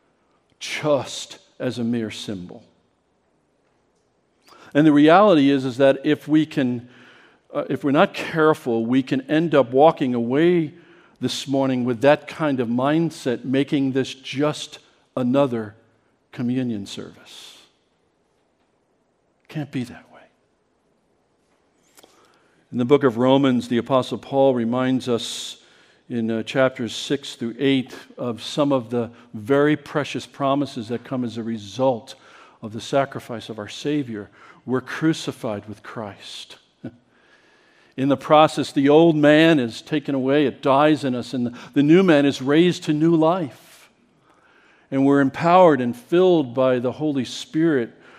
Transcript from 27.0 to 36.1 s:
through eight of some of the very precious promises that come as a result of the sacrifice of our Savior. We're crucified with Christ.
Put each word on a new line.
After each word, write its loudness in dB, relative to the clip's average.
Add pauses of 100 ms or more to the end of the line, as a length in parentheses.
through -10
eight -2 (220)
of -8
some -2
of -2
the -4 (220)
very 2
precious -8
promises -4
that -8
come -8
as -8
a -8
result -4 (460)
of -14
the -12
sacrifice -6
of -14
our -10
Savior. -8 (360)
We're -2
crucified -6
with -18
Christ. -16 (260)